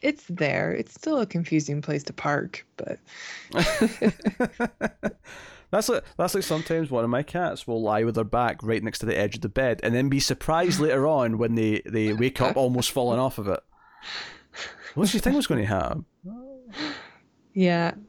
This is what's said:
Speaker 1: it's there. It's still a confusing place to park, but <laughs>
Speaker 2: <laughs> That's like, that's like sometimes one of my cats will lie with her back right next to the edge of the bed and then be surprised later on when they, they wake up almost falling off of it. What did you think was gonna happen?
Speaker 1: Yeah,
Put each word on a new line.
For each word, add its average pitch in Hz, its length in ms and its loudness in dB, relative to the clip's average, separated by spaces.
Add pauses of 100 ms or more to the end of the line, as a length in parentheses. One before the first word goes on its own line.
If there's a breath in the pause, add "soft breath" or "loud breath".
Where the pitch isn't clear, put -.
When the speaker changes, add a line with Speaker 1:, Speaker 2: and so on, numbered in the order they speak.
Speaker 1:
it's 294 280 0
there. 165 420 0
It's - 220 -4
still 311 260 0
a 220 60 2
confusing 151 560 0
place 147 220 -4
to 147 100 -10
park, - 520 -2 (120)
but - 220 -8 (520 loud breath)
<laughs> - 0 -
Speaker 2:
<laughs> - 1700 -2 (520 loud breath)
That's 214 180 2
like, 226 160 -2 (120 loud breath)
that's 175 160 0
like 190 100 2
sometimes 160 460 0
one 120 140 2
of 117 60 0
my 123 140 2
cats 175 440 -4
will 113 140 0
lie 107 240 2
with 113 100 0
her 113 80 2
back 117 400 0
right 110 180 0
next 110 180 -6
to 113 60 -6
the 107 120 0
edge 101 180 0
of 113 60 -10
the - 80 -2
bed 127 340 0
and 117 100 2
then 127 140 2
be 139 140 2
surprised 170 580 0
later 139 260 4
on 127 320 2
when 117 180 2
they, 110 300 2
they 107 280 0
wake 123 260 0
up 127 160 2
almost 127 360 2
falling 120 280 2
off 131 180 0
of 101 120 -4
it. 90 100 0 (1400 loud breath)
What 196 120 4
did 185 80 2
you 208 40 2
think 262 160 2
was 285 120 2
gonna 117 180 2
happen? 98 400 -2 (1500 loud breath)
Speaker 1:
Yeah, 175 420 4 (140)